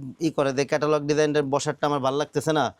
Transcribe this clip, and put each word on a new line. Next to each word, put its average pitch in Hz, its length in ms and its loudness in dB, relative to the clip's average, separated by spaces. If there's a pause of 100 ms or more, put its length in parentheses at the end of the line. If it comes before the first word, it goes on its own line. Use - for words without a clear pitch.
(200)
ই 160 120 0
করে 135 220 0
যে, 135 120 0
"ক্যাটালগ 151 360 0
ডিজাইনের 147 420 2
বসারটা 143 440 -2
আমার 147 120 0
ভাল 131 160 0
লাগতেছে 147 380 -2
না, 147 120 2 (140)